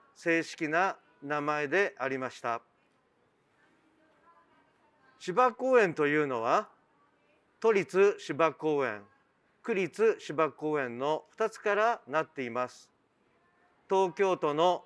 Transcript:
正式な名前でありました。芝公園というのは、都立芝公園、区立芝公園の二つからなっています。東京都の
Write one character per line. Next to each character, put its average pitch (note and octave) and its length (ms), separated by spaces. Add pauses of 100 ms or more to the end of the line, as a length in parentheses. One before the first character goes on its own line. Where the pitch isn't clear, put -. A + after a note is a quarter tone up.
(160)
正 E3 280
式 - 240
な F3 300 (260)
名 D3 180
前 D3+ 260
で F3+ 300
あ B2+ 100
り C3 120
ま B2+ 100
し - 120
た。 A#2 200 (2500)
芝 A#3 360
公 B3+ 260
園 F3+ 160
と D3+ 100
い D3 120
う D3+ 100
の A#2+ 160
は、 F3 260 (880)
都 A3+ 140
立 G3 460
芝 D#3 340
公 D3 320
園、 G#2 160 (640)
区 A#3 100
立 G3 460
芝 D3+ 320
公 D3+ 280
園 A#2+ 180
の C#3+ 340
二 A3 180
つ - 80
か - 180
ら A3+ 320
な D3 160
っ - 40
て C3 180
い A#2 40
ま B2 200
す。 - 200 (1000)
東 F#3+ 240
京 F#3+ 240
都 D3 160
の E3+ 320